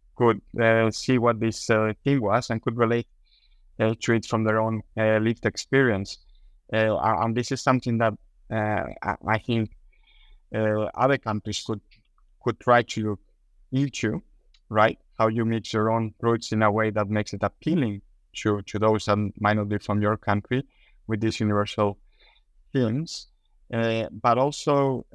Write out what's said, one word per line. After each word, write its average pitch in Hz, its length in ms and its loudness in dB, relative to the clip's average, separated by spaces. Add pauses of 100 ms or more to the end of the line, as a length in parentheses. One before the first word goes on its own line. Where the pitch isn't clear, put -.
(160)
could, 113 240 4 (200)
uh, 113 300 4
see 127 280 0
what 113 220 2
this, 113 300 -2
uh, 110 220 2 (120)
thing 139 160 2
was 107 300 0
and 113 120 -4
could 117 140 -4
relate, 117 300 2 (720)
uh, 113 220 2
to - 120 0
it 113 140 2
from 110 180 -2
their 110 160 2
own, 110 220 -2 (160)
uh, 110 200 4
lived 113 280 0
experience. 113 720 0 (540)
Uh, 110 240 2
a-, 92 280 0
and 117 120 0
this 120 140 -4
is 135 100 -4
something 123 380 0
that, 113 160 0 (380)
uh, 107 320 -2 (180)
I, 92 140 -2 (120)
I 110 100 2
think, 113 320 -2 (800)
uh, 107 340 0 (100)
other 135 220 2
countries 107 460 -6
could, 110 160 -6 (640)
could - 160 -2
try 120 240 4
to 107 280 -4
look 101 100 -6 (500)
into, 127 500 -2 (480)
right? 107 300 4 (200)
How 113 100 4
you 113 160 0
mix 113 280 -2
your 110 200 2
own 113 280 -2
roots 117 300 0
in 110 140 2
a 107 60 6
way 110 200 0
that 104 180 -2
makes 107 240 -2
it 101 120 -4
appealing 113 580 -2 (360)
to, 104 240 0
to - 180 -8
those 110 240 2
that 104 140 2 (200)
might 104 180 2
not 104 120 -2
be 104 100 -2
from 104 240 -2
your 107 140 2
country 104 480 -2 (420)
with 107 140 -4
these 110 200 -2
universal 104 580 0 (760)
themes. 131 560 -2 (440)
Uh, 113 380 -2
but 117 280 0
also, 139 760 0